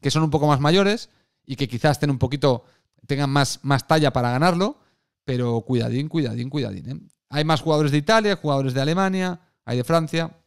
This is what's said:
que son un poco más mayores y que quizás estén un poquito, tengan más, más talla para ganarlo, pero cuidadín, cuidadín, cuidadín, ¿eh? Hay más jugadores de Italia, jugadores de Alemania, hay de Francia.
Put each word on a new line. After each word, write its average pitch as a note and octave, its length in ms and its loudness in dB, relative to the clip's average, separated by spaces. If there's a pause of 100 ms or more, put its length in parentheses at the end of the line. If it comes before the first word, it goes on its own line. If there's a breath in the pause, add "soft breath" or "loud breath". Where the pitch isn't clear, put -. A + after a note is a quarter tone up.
que C#3+ 100 -2
son D#3+ 140 2
un D#3 60 0
poco D3 180 2
más C#3+ 100 4
mayores F#3+ 500 2 (380)
y C3 80 -8
que B2+ 140 -4
quizás B2 240 0
estén D3 180 0
un C3+ 80 -2
poquito, C3 460 0 (420 soft breath)
tengan C#3 240 -2
más, C#3 320 0
más C#3 240 0
talla D#3 260 4
para A#2+ 200 0
ganarlo, F3 480 0 (440)
pero A#2+ 360 -2
cuidadín, A#2+ 480 -2
cuidadín, B2 420 -4
cuidadín, A2 400 -8
¿eh? C#3+ 100 -10 (300)
Hay D3+ 140 -2
más D#3+ 160 0
jugadores D3+ 320 2
de D3 60 2
Italia, G#3 380 2
jugadores C#3 380 -2
de C3+ 60 -2
Alemania, F#3 600 -2 (240)
hay A#2 120 -4
de B2 80 0
Francia. E3 520 -2 (100)